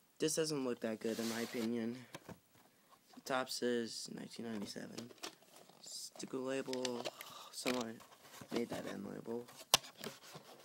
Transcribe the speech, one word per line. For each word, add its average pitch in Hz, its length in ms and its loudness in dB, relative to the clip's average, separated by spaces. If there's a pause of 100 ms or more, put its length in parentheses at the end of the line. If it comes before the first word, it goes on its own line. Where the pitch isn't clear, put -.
(180)
This 156 180 4
doesn't 156 300 4
look 120 140 2
that 110 200 2
good, 113 200 2
in 113 100 2
my 113 120 2
opinion. 117 540 2 (1200)
The - 60 -16 (140)
top 127 140 4
says 120 680 2
nineteen - 340 -8
ninety-seven. 110 600 -6 (720)
Sticker - 560 -6
label. 127 680 2 (480)
Someone 123 480 2 (540)
made 117 160 2
that 92 220 -2
end 98 140 -2
label. 104 400 -4 (1200)